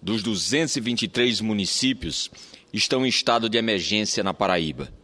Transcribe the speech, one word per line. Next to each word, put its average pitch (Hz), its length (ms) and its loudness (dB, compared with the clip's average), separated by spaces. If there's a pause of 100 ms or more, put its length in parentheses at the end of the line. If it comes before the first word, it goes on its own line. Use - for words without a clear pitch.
dos 107 180 -2
duzentos 117 540 0
e 135 60 -2
vinte 117 220 -2
e 110 60 -2
três 120 320 2
municípios 107 880 -2 (440)
estão 131 340 0
em - 20 2
estado 117 400 2
de 110 80 0
emergência 104 680 0
na 95 100 0
Paraíba. 80 580 0 (120)